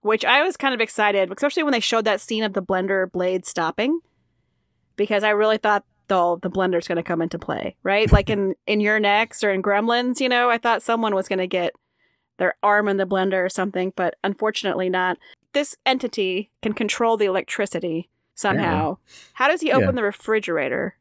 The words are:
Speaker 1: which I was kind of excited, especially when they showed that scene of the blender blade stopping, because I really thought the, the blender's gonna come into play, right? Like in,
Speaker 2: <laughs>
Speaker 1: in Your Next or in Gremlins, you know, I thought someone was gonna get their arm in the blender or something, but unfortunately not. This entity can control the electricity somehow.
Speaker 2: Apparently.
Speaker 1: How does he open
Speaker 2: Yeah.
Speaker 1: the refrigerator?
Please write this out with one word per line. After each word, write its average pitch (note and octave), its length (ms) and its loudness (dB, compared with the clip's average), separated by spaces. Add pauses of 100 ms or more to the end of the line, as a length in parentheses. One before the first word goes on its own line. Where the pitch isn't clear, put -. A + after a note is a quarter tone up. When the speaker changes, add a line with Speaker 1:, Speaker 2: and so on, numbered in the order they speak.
Speaker 1:
which G#3+ 240 0
I C4 180 6
was F#4 140 0
kind C4+ 160 0
of A#3+ 60 -4
excited, G3+ 520 2
especially C#4+ 320 -2
when D4 100 0
they A#3 80 0
showed A3+ 240 0
that G3+ 160 0
scene A3 220 -4
of G#3 100 -4
the G3 100 -2
blender F#3 480 -2
blade F3+ 340 -2
stopping, G#3+ 540 -2 (960)
because G3+ 280 0
I G#3+ 80 2
really G#3+ 260 2
thought G#3 260 2 (260)
the, F3 320 2
the F3+ 80 -4
blender's F#3 380 0
gonna E3+ 160 -2
come E3 180 -2
into E3 180 -4
play, - 440 -6
right? G3+ 280 2
Like G3+ 180 6
in, G3+ 320 0
Speaker 2:
<laughs> - 60 -10
Speaker 1:
in G#3 140 2
Your G#3+ 180 2
Next G#3 440 0
or G#3 80 2
in F#3+ 120 0
Gremlins, A#3 560 0
you C4 80 0
know, B3 220 2
I A#3 80 2
thought A#3 260 0
someone A3+ 320 0
was F#3+ 140 -2
gonna F#3 180 -2
get F3+ 260 -2 (640)
their - 240 0
arm G#3 280 4
in G3 80 0
the F#3+ 80 0
blender F#3+ 400 0
or F#3+ 40 -2
something, F#3+ 460 -2
but F3+ 280 -2
unfortunately G3 680 -2
not. F#3 280 0 (360)
This C#4+ 220 -2 (100)
entity G#3+ 680 -2 (100)
can G#3+ 120 -2
control A3+ 420 0
the G#3 100 2
electricity F3+ 840 -2 (260)
somehow. - 280 0
Speaker 2:
Apparently. D#3 340 0 (360)
Speaker 1:
How C4 140 0
does E4 140 2
he D#4 100 0
open A3+ 180 4
Speaker 2:
Yeah. - 20 0
Speaker 1:
the B3 120 -2
refrigerator? F#3 960 -2